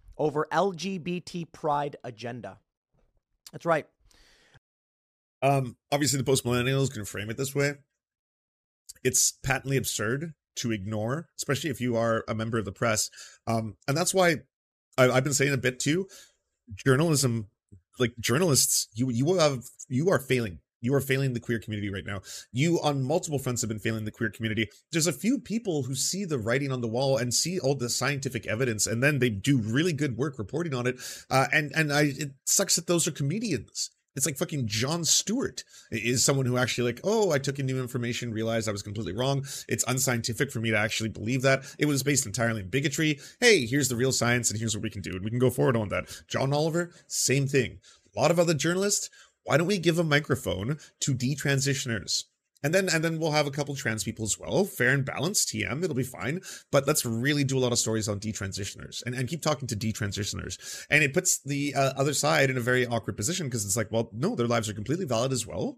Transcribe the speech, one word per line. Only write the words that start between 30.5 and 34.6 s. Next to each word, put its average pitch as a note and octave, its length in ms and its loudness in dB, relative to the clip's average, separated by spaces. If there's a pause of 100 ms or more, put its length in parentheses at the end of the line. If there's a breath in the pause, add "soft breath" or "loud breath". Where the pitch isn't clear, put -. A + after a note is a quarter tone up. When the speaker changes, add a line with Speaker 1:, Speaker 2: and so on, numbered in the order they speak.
Speaker 2:
on B2 100 -2
it. B2+ 120 -2 (340 loud breath)
Uh, C3+ 200 4
and, D3+ 240 2
and D#3 160 2
I, D3 240 4
it D3 160 -6 (140)
sucks - 300 2
that E3+ 100 -2
those F3 220 2
are E3 40 -2
comedians. D3+ 800 -4 (260)
It's C#3 120 0
like C#3+ 100 -4
fucking C#3+ 300 -2